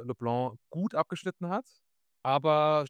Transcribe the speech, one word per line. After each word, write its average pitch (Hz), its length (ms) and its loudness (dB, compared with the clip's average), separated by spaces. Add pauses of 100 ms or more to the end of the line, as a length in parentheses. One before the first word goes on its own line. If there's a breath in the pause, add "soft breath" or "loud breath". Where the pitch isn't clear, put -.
LeBlanc 123 560 -4 (100)
gut 185 260 -4
abgeschnitten 175 540 -4
hat, 208 160 -4 (580)
aber 151 680 4